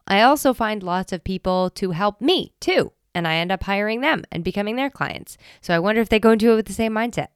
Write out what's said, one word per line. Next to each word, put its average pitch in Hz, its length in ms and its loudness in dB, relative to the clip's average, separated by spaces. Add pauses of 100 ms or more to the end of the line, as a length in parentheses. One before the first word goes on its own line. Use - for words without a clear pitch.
I 196 140 2
also 269 320 4
find 214 300 -4
lots 185 320 -4
of 175 100 -8
people 185 460 -2
to 185 220 -4
help 202 280 -2
me 294 400 0
too. 349 320 0 (220)
And 170 120 -2
I 160 100 0
end 170 140 -2
up 190 140 -4
hiring 208 380 -2
them 285 280 0
and 170 140 -6
becoming 208 320 -4
their 269 140 -2
clients. - 480 -10 (240)
So 180 120 -2
I 170 40 4
wonder 214 240 2
if 202 80 -2
they 214 100 4
go 220 120 6
into 226 200 4
it 220 40 6
with 220 100 0
the 196 80 -10
same 220 180 -2
mindset. 220 440 -4